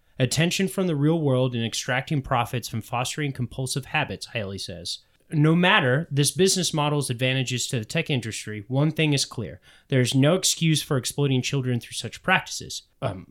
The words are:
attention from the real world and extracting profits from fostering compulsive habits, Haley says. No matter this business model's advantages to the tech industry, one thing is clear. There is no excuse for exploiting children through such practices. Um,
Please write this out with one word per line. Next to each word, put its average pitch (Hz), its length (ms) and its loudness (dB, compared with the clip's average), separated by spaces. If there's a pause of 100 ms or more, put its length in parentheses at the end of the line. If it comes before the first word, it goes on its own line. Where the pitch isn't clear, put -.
(200)
attention 170 480 2
from 185 200 0
the 160 80 0
real 156 240 4
world 131 360 2
and 113 100 -2
extracting 131 560 -2
profits 120 480 -2
from 113 120 -4
fostering 135 500 -4
compulsive 127 540 -6
habits, 120 420 -4
Haley 98 320 -6
says. 87 400 -10 (320)
No 156 240 4
matter 170 560 4
this 139 180 2
business 190 460 2
model's 147 340 0
advantages 127 600 0
to 123 100 -2
the 104 60 -4
tech 160 260 -4
industry, 107 560 -4
one 147 240 2
thing 156 220 2
is 143 120 2
clear. - 340 -10 (280)
There 135 140 2
is 120 120 2
no 143 220 6
excuse 160 480 2
for 147 120 -2
exploiting 131 460 0
children 127 380 -2
through - 140 -12
such - 280 -10
practices. - 640 -4 (180)
Um, 95 300 -6